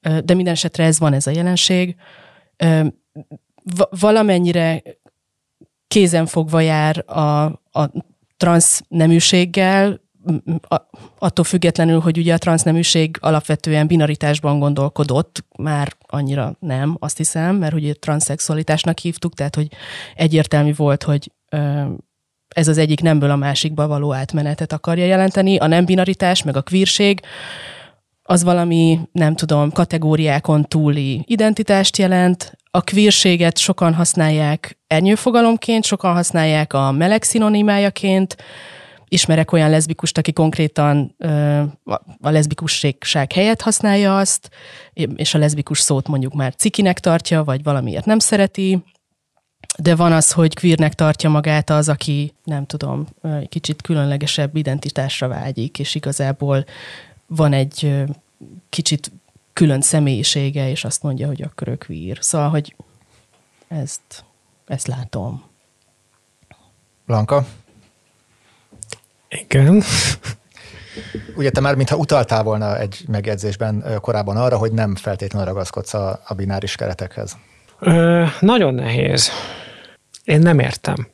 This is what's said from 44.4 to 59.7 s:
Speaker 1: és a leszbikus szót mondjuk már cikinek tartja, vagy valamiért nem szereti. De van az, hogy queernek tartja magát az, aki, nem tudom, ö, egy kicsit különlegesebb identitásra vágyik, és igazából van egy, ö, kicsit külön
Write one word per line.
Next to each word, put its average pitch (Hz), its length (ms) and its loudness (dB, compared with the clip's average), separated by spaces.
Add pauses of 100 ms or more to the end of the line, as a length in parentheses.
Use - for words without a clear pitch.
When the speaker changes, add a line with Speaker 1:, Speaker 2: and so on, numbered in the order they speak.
Speaker 1:
és - 400 -4
a 160 40 2
leszbikus 147 420 0
szót 135 280 0
mondjuk 139 260 -2
már 135 220 -4
cikinek 196 440 0
tartja, 165 440 0
vagy 139 200 -4
valamiért 127 420 -2
nem 220 140 4
szereti. 190 640 0 (920)
De 165 180 2
van 170 160 4
az, 160 200 2
hogy 160 280 2
queernek 160 340 2
tartja 156 360 0
magát 151 400 0
az, 151 200 2
aki, 147 440 -4 (100)
nem 143 220 -6
tudom, 143 420 -8 (140)
ö, 156 140 -6
egy 143 140 -8
kicsit - 320 -8
különlegesebb 143 760 -2
identitásra 139 720 -4
vágyik, - 520 -8
és 143 160 -6
igazából 139 720 -2 (600)
van 156 260 2
egy, 135 320 -2
ö, 139 180 0 (680)
kicsit - 420 -4 (420)
külön 143 280 2